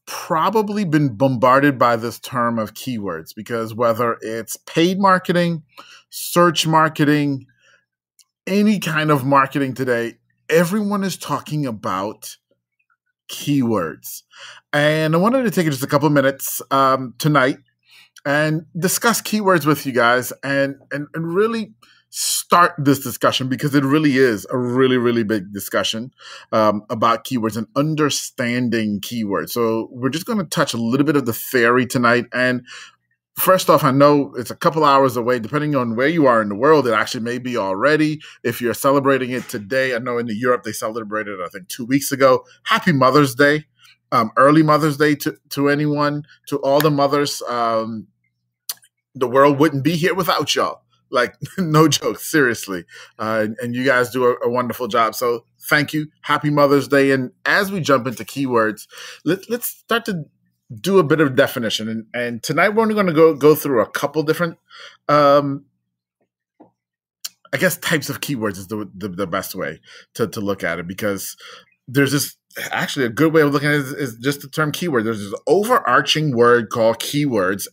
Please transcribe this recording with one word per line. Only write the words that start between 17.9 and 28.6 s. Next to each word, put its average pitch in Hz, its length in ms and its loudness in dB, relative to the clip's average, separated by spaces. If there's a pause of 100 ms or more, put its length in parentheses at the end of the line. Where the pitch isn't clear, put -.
and 156 400 0 (120)
discuss 214 440 -2
keywords 190 420 0
with 147 220 0
you 131 60 -4
guys 120 380 2 (140)
and, 139 320 -2 (160)
and, 143 220 -8
and 165 200 -6
really 220 380 -2 (380)
start - 680 0
this 135 260 2
discussion, 127 460 -2
because 131 260 -2
it 143 80 4
really 139 360 2
is 117 320 2
a 131 80 -2
really, 127 400 2
really 117 240 0
big 101 320 -2
discussion, 110 580 -6 (400)
um, 107 380 2
about 113 340 0
keywords 113 320 -4
and 110 100 -6 (100)
understanding 123 1200 -2